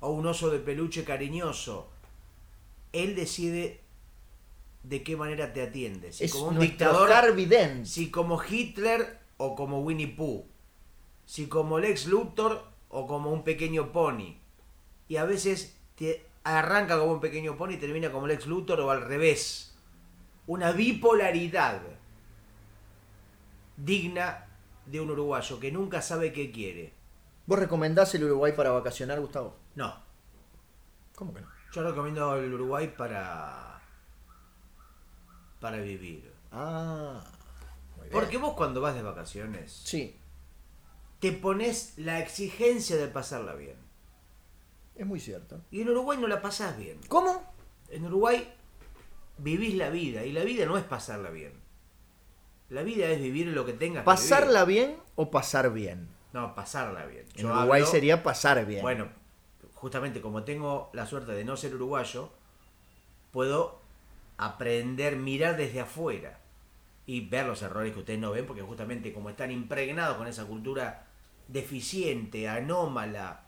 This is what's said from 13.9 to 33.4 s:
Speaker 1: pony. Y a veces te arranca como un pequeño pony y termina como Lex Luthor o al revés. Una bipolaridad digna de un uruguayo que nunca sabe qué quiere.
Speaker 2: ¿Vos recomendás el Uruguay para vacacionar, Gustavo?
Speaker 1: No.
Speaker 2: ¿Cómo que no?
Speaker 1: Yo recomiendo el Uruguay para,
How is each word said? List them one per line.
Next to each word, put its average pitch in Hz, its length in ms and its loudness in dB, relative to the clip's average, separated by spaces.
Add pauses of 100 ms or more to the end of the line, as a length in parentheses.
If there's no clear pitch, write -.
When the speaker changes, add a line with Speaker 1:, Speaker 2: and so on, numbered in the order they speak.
Speaker 1:
pony. 123 440 0 (720)
Y 156 80 -2
a 156 80 0
veces 190 520 0 (200)
te 160 280 -4 (200)
arranca 160 540 4
como 160 140 4
un 156 80 0
pequeño 151 380 -2
pony 185 140 -4
y 175 40 -4
termina 151 340 -2
como 135 160 -4
Lex 147 200 0
Luthor 170 340 0
o 180 100 2
al 170 120 2
revés. 143 720 2 (720)
Una 175 260 2
bipolaridad 180 1080 4 (1900)
digna 175 680 -2 (400)
de 147 140 -6
un 156 100 -4
uruguayo 135 500 -2
que 135 120 -6
nunca 180 300 -2
sabe 165 300 -2
qué 143 180 -6
quiere. 90 420 -10 (540)
Speaker 2:
¿Vos 196 120 4
recomendás 170 560 4
el 151 100 0
Uruguay 143 320 4
para 139 140 4
vacacionar, 127 500 -2
Gustavo? 139 360 -8 (180)
Speaker 1:
No. 127 280 -8 (1120)
Speaker 2:
¿Cómo 190 180 -12
que - 80 -16
no? - 80 -18 (240)
Speaker 1:
Yo 165 100 -4
recomiendo 147 540 -2
el 131 160 -2
Uruguay 135 440 -2
para, 80 840 -8 (1800)